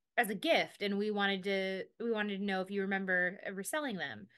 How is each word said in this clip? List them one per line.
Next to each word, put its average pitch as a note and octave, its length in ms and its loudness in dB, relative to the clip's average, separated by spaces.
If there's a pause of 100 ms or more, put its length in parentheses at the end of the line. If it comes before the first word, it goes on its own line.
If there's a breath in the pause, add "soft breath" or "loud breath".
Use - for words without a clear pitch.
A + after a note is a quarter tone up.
(180)
as A3+ 100 4
a G#3+ 60 -2
gift, G3 480 2
and G3+ 160 0
we G#3+ 120 0
wanted G3 340 2
to, F#3+ 420 0 (180)
we A#3 80 0
wanted G#3 260 0
to G3+ 60 -2
know F#3+ 160 0
if F#3 100 -4
you G3+ 120 0
remember F#3 600 0
ever G3 200 -6
selling C#4 340 -2
them." A2+ 420 -8